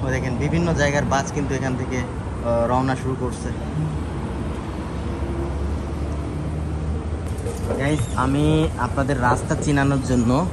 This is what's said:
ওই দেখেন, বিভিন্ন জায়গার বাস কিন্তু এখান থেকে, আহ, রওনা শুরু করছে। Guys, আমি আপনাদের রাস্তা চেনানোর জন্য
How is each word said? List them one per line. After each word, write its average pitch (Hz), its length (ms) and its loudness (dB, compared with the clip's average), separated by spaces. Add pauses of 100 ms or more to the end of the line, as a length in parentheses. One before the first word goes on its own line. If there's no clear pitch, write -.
ওই 131 80 0
দেখেন, 127 240 0
বিভিন্ন 156 380 2
জায়গার 143 300 2
বাস 139 280 0
কিন্তু 139 220 -2
এখান 131 220 0
থেকে, 127 220 -2
আহ, 117 680 0
রওনা 127 280 4
শুরু 131 240 -2
করছে। 120 300 -4 (4000)
Guys, 147 200 2 (160)
আমি 151 640 4
আপনাদের 127 440 0
রাস্তা 123 420 2
চেনানোর 139 440 4
জন্য 127 460 4